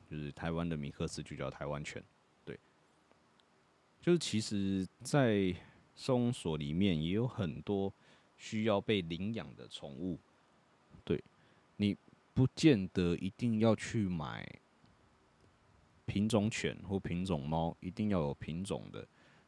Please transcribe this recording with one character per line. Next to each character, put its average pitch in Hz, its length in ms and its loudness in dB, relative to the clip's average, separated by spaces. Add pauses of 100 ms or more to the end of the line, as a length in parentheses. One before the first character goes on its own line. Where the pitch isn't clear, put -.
就 78 60 -10
是 73 160 -6
台 85 200 -6
湾 82 160 -2
的 80 100 -2
米 71 120 -6
克 82 160 -6
斯 - 160 -8
就 76 140 -12
叫 67 140 -6
台 71 160 -8
湾 73 180 -6
犬， - 180 -10 (440)
对。 - 120 -12 (1400)
就 170 140 4
是 175 40 6
其 110 240 0
实 98 460 0 (160)
在 104 500 4 (420)
收 127 220 0
容 123 160 2
所 80 240 -2
里 73 160 -4
面 90 260 4
也 80 120 0
有 113 160 2
很 80 340 -4
多 98 320 0 (420)
需 - 280 -6
要 101 180 4
被 104 200 2
领 87 320 -4
养 73 220 -8
的 58 120 -16
宠 - 240 -12
物， 80 260 -4 (840)
对， - 200 0 (520)
你 101 200 2 (380)
不 127 220 6
见 113 320 6
得 87 300 2
一 95 200 -4
定 113 220 0
要 110 160 6
去 104 320 -2
买 57 520 -6 (1500)
品 104 220 0
种 110 220 4
犬 - 260 -2 (120)
或 95 120 -2
品 87 240 -4
种 78 240 0
猫， 80 320 0
一 90 120 -8
定 107 180 -4
要 92 120 2
有 71 120 -2
品 82 300 -8
种 60 280 -8
的。 - 160 -14 (400)